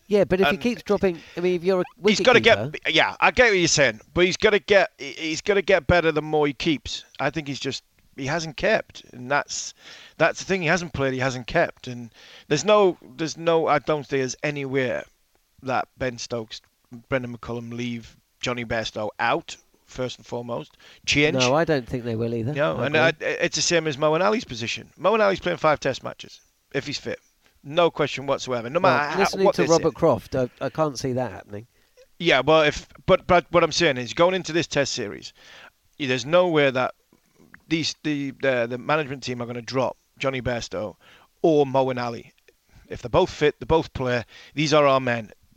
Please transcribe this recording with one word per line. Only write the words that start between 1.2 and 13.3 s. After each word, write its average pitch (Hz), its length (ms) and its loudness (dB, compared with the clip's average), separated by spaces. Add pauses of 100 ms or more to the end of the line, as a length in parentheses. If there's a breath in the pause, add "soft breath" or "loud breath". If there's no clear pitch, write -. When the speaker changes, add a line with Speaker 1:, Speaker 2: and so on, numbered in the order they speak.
Speaker 1:
I 175 40 -6
mean, 180 140 0
if 170 100 -4
you're 185 160 2
a 175 40 -2 (220)
Speaker 2:
he's 202 140 4
gotta 233 200 6
get, 220 180 6
Speaker 1:
wicketkeeper 135 220 -6 (140)
Speaker 2:
yeah, 117 260 2
I 185 100 4
get 247 200 6
what 190 80 4
you're 165 100 4
saying, 120 320 2 (120)
but 175 140 4
he's 180 100 0
gotta 208 220 4
get, 190 400 4
he, 135 140 -12
he's 156 280 -6
gotta 196 220 0
get 180 240 2
better 165 260 4
the 151 80 -2
more 151 260 0
he 147 60 -2
keeps. - 520 -4 (160)
I 139 100 -2
think 147 180 -8
he's 131 120 -8
just, - 240 -8 (320)
he 135 100 -10
hasn't 160 320 -6
kept, - 540 -2
and 123 180 -12
that's, - 420 -4 (460 loud breath)
that's 160 220 0
the - 40 -14
thing. 190 160 -2
He 156 80 -2
hasn't 175 240 0
played, 135 220 -2
he 127 60 -4
hasn't 127 260 -4
kept, - 400 -2
and 120 240 -12 (380 loud breath)
there's 147 160 0
no, 202 340 4 (180)
there's 156 220 -8